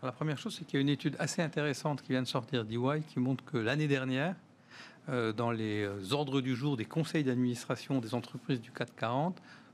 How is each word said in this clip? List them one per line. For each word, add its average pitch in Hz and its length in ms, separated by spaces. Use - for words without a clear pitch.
La 127 100
première 151 240
chose, - 220
c'est 156 80
qu'il - 80
y 139 40
a 139 40
une 139 80
étude 143 280
assez 131 220
intéressante 151 600
qui - 100
vient 127 80
de 123 80
sortir 120 380
d'E 110 80
Y 135 320
qui - 120
montre 127 240
que - 140
l'année 135 320
dernière, 135 460
euh, 120 240
dans 117 180
les, 107 340
euh, 101 280
ordres 139 300
du 127 120
jour 139 220
des 110 80
conseils 160 400
d'administration 123 760
des 113 140
entreprises 123 460
du 113 100
cac - 240
quarante, 139 460